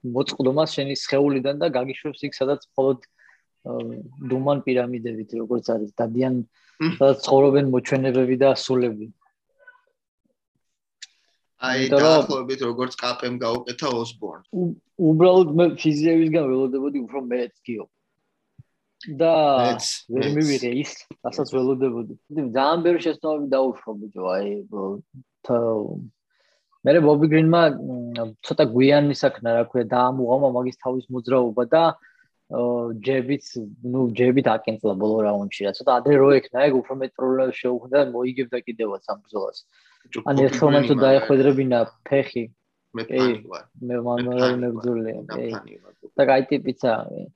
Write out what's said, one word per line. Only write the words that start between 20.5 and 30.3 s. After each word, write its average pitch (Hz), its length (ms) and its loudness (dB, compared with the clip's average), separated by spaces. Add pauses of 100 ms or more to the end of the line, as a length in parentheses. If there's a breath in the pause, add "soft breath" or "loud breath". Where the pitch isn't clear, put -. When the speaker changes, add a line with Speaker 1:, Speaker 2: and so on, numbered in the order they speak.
Speaker 1:
ის, 143 180 -4 (260)
რასაც 131 320 -6
ველოდებოდი. 127 640 -2 (140)
ძალიან 147 540 -2
ბევრი 170 200 2
შეცდომები 156 460 -4
დაუშვა, 131 460 -2
ბიჭო, 104 300 -12
აი, 95 240 -2 (880)
თ-, 113 600 -2 (880)
მერე 156 160 6
ბობი 151 260 4
გრინმა, 160 420 4
მ, 120 560 -8 (120)
ცოტა - 280 0
გვიანი 139 500 4
საქმე, 117 380 -2
რა 117 120 2
ქვია, 120 200 -2
დაამუღამა 127 640 2